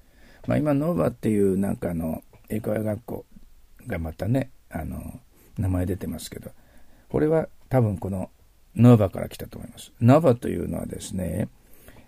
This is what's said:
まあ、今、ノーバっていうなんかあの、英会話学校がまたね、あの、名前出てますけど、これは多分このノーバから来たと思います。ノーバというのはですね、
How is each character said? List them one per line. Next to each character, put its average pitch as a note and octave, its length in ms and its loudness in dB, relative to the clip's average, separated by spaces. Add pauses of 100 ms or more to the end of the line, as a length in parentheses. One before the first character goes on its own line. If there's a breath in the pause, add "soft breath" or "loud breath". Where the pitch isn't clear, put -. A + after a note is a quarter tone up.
(480 soft breath)
ま A#2+ 80 0
あ、 - 20 2
今、 D3 160 2
ノ D#3 220 0
ー - 20 -2
バ D#3 120 2
っ - 20 -6
て - 180 -4
い G#2 100 2
う G2 200 2
な G2 120 0
ん - 40 -4
か - 160 -6
あ - 20 -6
の、 E2 300 -6 (260)
英 A2 100 -4
会 G#2+ 200 -4
話 A2 40 -4
学 G#2+ 220 -4
校 - 200 -12 (600)
が F#2 140 -6
ま D#2+ 120 -6
た - 160 -8
ね、 B2+ 240 0 (180)
あ - 140 -8
の、 D2+ 360 -12 (380 soft breath)
名 F#2+ 120 -2
前 F2+ 160 0
出 F2+ 120 -4
て F#2 100 -10
ま E2 120 -8
す - 100 -14
け - 100 -12
ど、 - 120 -16 (580 soft breath)
こ - 100 0
れ D3+ 80 2
は D#3 200 2 (220)
多 C3 120 4
分 G#2 160 2
こ F#2+ 120 -6
の F#2 220 -8 (440)
ノ A#2+ 200 10
ー - 20 8
バ G#2 120 4
か - 100 -8
ら - 100 -6
来 - 80 -16
た - 100 -12
と - 120 -16
思 - 80 -14
い - 20 -16
ま - 80 -20
す。 - 140 -20 (100)
ノ A#2+ 160 8
ー D#3+ 40 4
バ C3+ 140 4
と G#2+ 140 -6
い F2+ 80 -4
う F2 120 -6
の E2+ 100 -6
は F2 60 -8
で - 160 -10
す - 100 -12
ね、 F#2 380 -4 (580 soft breath)